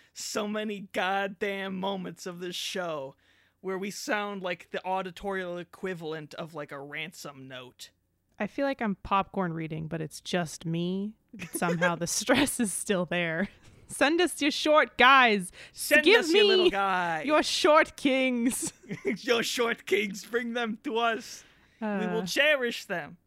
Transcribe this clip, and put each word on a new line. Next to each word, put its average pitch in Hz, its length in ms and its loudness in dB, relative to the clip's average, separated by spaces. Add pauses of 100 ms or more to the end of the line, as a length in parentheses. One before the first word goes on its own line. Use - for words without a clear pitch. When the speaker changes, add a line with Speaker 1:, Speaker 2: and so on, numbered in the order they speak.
(140)
Speaker 1:
so - 340 -4
many 208 460 -6
goddamn 196 840 -2
moments 185 460 -6
of 175 140 -10
this 175 160 -8
show 156 600 -6 (460)
where 190 160 -6
we 196 140 -6
sound 208 500 -4
like 180 300 -6
the 196 140 -6
auditorial 185 720 -4
equivalent 165 760 -10
of, 165 200 -12
like, 147 160 -10
a 143 80 -10
ransom 143 680 -12
note. 127 400 -16 (520)
Speaker 2:
I 202 60 -2
feel - 180 -4
like 269 160 -4
I'm 208 220 -2
popcorn 190 480 -2
reading, 160 360 -8
but 160 120 -6
it's 156 220 -10
just 175 440 -4
me. 180 460 -2 (400)
Somehow 175 440 0
the 165 120 -4
Speaker 1:
<laughs> - 0 -
Speaker 2:
stress - 540 2
is 208 100 0
still 180 340 -2
there. 175 440 -2 (200)
<laughs> - 180 -20
Send 311 340 2
us - 200 0
your 277 100 2
short - 460 4
guys. 240 540 8 (220)
Speaker 1:
Send 302 320 4
Speaker 2:
Give 440 160 10
Speaker 1:
us 320 100 0
your 415 140 6
little 370 200 6
Speaker 2:
me 349 60 6
Speaker 1:
guy. 180 540 0
Speaker 2:
your 302 180 4
short - 540 4
kings. 254 760 0 (240)
<laughs> - 100 -12 (180)
Speaker 1:
Your 233 200 0
short - 440 -2
kings, 208 380 -2
bring 240 280 -4
them 233 300 -4
to 226 160 -2
us. 233 440 -2 (380)
We 220 60 -4
will 185 340 -2
Speaker 2:
Uh, 190 40 -6
Speaker 1:
cherish 269 600 0
them. 170 420 -8